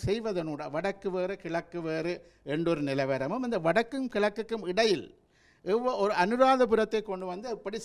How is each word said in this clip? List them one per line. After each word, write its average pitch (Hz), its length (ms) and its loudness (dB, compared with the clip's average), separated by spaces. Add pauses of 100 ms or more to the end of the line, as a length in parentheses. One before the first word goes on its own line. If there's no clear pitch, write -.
செய்வதனூட 175 640 -2
வடக்கு 190 400 -4
வேறு 185 260 -2
கிழக்கு 170 460 -6
வேறு 160 440 -4 (180)
என்றொரு 160 380 0
நிலவரமும், 139 640 0
இந்த 233 140 -2
வடக்கும் 233 500 0
கிழக்குக்கும் 208 580 -2
இடையில் 180 520 0 (460)
எவ்வ-, 240 340 0
ஒரு 202 160 2
அனுராதபுரத்தை 220 880 4
கொண்டு 185 240 -6
வந்து 190 220 -8
எப்படி 214 360 -6